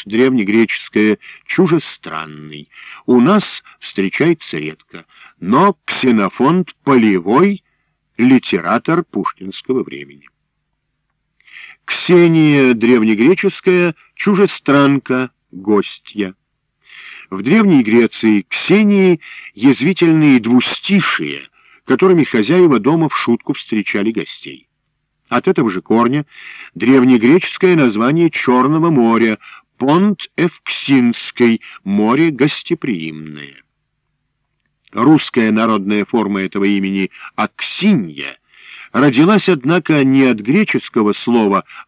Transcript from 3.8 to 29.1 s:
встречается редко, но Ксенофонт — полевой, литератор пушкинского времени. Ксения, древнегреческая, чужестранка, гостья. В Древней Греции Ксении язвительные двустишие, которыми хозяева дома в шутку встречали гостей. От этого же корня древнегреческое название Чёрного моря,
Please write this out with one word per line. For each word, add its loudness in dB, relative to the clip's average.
встречается -4
редко, -14
но 0
Ксенофонт — -2
полевой, 0
литератор 0
пушкинского -8
времени. -20
Ксения, 2
древнегреческая, 0
чужестранка, 0
гостья. -4
В -10
Древней 2
Греции 0
Ксении 2
язвительные 2
двустишие, -2
которыми 2
хозяева 2
дома 0
в -8
шутку -4
встречали -4
гостей. -12
От -4
этого 0
же -6
корня 0
древнегреческое 2
название 0
Чёрного 0
моря, 2